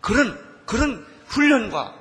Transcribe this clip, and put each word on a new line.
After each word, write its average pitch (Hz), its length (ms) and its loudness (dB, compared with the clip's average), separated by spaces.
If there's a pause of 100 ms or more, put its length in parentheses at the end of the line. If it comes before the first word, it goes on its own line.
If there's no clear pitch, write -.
그런, - 640 -2
그런 254 400 -4 (220)
훈련과 220 720 0